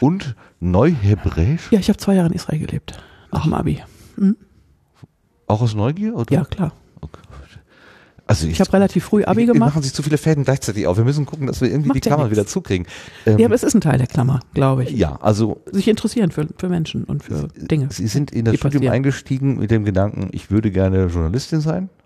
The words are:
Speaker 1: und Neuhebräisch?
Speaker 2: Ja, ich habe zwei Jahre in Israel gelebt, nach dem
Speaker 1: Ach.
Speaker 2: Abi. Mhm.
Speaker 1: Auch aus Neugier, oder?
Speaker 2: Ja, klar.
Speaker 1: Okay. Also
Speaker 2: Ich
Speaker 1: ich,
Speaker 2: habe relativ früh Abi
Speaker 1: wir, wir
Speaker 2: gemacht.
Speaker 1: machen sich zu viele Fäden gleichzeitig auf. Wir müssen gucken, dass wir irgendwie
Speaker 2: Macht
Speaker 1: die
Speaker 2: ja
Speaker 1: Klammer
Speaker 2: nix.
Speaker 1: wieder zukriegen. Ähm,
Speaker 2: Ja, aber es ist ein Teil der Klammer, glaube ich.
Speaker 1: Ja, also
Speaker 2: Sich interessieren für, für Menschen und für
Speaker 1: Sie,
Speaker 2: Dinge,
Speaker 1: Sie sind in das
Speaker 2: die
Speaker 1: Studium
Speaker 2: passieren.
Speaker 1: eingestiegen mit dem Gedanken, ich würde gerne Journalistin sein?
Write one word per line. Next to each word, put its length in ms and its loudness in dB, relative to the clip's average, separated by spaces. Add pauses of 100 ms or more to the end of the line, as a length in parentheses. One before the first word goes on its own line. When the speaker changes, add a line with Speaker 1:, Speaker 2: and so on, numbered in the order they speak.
Speaker 1:
und 340 0 (240)
Neuhebräisch? 1120 0
Speaker 2:
Ja, 80 4
ich 80 -2
habe 100 2
zwei 180 0
Jahre 120 2
in 60 -2
Israel 260 -4
gelebt, 400 -8 (320)
nach 120 -2
dem 100 0
Speaker 1:
Ach. 60 0
Speaker 2:
Abi. 200 -2 (380)
Mhm. 180 2 (1120)
Speaker 1:
Auch 140 0
aus 120 0
Neugier, 420 -2
oder? 180 -2
Speaker 2:
Ja, 100 2
klar. 300 -6 (260)
Speaker 1:
Okay. 220 -18 (1080)
Also 180 0
Speaker 2:
Ich 80 -2
Speaker 1:
ich, 80 -6
Speaker 2:
habe 120 0
relativ 320 2
früh 180 2
Abi 180 0
Speaker 1:
wir, 60 2
wir 60 4
Speaker 2:
gemacht. 200 4
Speaker 1:
machen 100 0
sich 100 -6
zu 100 -6
viele 140 0
Fäden 260 0
gleichzeitig 440 -2
auf. 100 2
Wir 80 4
müssen 200 0
gucken, 220 -6
dass 140 -4
wir 80 2
irgendwie 200 0
Speaker 2:
Macht 60 2 (100)
Speaker 1:
die 40 2
Speaker 2:
ja 60 4
Speaker 1:
Klammer 120 2
Speaker 2:
nix. 100 2
Speaker 1:
wieder 80 2
zukriegen. 420 -4 (380)
Ähm, 140 6
Speaker 2:
Ja, 80 8
aber 80 4
es 80 2
ist 100 0
ein 80 6
Teil 160 2
der 100 2
Klammer, 340 0 (120)
glaube 300 2
ich. 80 -4
Speaker 1:
Ja, 300 -2
also 400 0 (100)
Speaker 2:
Sich 160 0
interessieren 440 0
für, 160 -4 (100)
für 120 -6
Menschen 360 -4
und 180 -6
für 320 -6
Speaker 1:
Sie, 120 -14
Speaker 2:
Dinge, 220 0
Speaker 1:
Sie 180 -4
sind 240 -2
in 140 -2
das 80 4
Speaker 2:
die 40 2
Speaker 1:
Studium 240 0
Speaker 2:
passieren. 140 2
Speaker 1:
eingestiegen 640 -2
mit 120 0
dem 140 2
Gedanken, 480 0
ich 180 -8
würde 200 2
gerne 360 2
Journalistin 540 -2
sein? 280 -4 (160)